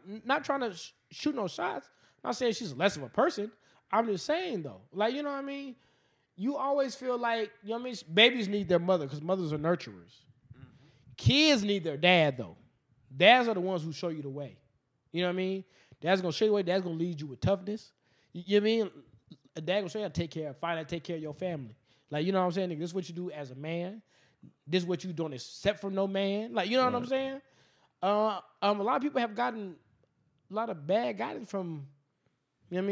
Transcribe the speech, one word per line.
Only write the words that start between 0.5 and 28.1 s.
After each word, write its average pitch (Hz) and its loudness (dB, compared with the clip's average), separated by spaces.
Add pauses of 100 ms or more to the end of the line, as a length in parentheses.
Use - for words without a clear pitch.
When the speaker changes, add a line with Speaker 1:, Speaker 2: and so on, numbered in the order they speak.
Speaker 1:
to 226 -4
sh-, - -16 (200)
shoot 294 -4
no 220 -2
shots. - -6 (360)
Not 240 -2
saying 233 0
she's 185 -8
less 165 0
of 143 -8
a 120 -10
person. 226 0 (400)
I'm 226 2
just 202 -2
saying, 311 -2
though. 104 -12 (120)
Like, 214 0
you 294 -6
know 285 -4
what 277 -6
I 277 -8
mean? 277 -10 (580)
You 254 -2
always 277 0
feel 247 -2
like, 233 -2 (100)
you 196 -14
know 226 -2
what 240 -6
I - -8
mean? 247 -6 (160)
Babies 226 8
need 202 -2
their 175 6
mother 175 2
'cause 143 -8
mothers 175 -2
are 151 -2
nurturers. 120 -4 (280)
Speaker 2:
Mm-hmm. - -20 (540)
Speaker 1:
Kids 277 6
need 202 0
their 151 -4
dad, 156 6
though. 92 -10 (580)
Dads 233 8
are 220 0
the 185 -2
ones 180 -2
who 160 -6
show 175 -4
you 156 -6
the 143 -8
way. 135 -10 (560)
You 165 -2
know 180 2
what 175 -2
I - -2
mean? 190 -2 (360)
Dad's 185 2
gonna 180 0
show 220 2
you 214 6
the 208 4
way. 202 2
Dad's 185 2
gonna 175 -4
lead 165 -4
you 151 -8
with 127 -14
toughness. 196 0 (400)
You, 175 -12
you 202 6
know 202 2
what 214 4
I 226 4
mean? 214 0 (640)
A 160 -8
dad 175 0
gonna 190 -4
show 220 -6
you 208 -4
how 185 -4
to 156 -4
take 165 -2
care 156 -8
of, 131 -14
find 165 -2
out, 160 -8
take 170 -6
care 170 -6
of 156 -8
your 151 -8
family. 147 -6 (360)
Like, 151 -2
you 190 0
know 190 4
what 180 4
I'm 180 0
saying? 180 -2
Nigga, 151 -6
this 170 -6
is 170 -10
what 180 -6
you 170 -12
do 180 -8
as 147 -10
a - -16
man. 170 -6 (640)
This 175 0
is 170 -6
what 180 -2
you 185 -8
don't 160 -4
accept - -4
from 196 -6
no 196 0
man. 196 -2
Like, 214 0
you 240 2
know 254 4
what 247 2
I'm 240 0
Speaker 3:
Right. 240 -8
Speaker 1:
saying? 269 -2 (640)
Uh, 208 2 (200)